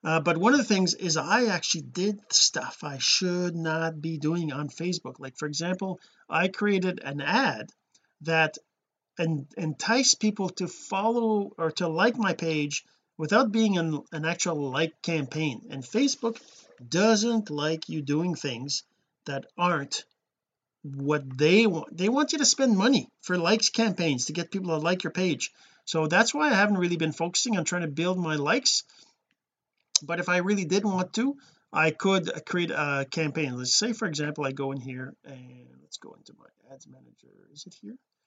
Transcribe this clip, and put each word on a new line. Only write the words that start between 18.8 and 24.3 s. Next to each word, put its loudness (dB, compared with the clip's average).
that -6
aren't 0
what -4
they 8
want. -2
They 0
want 2
you -2
to 2
spend 4
money 4
for -2
likes 2
campaigns 2
to -8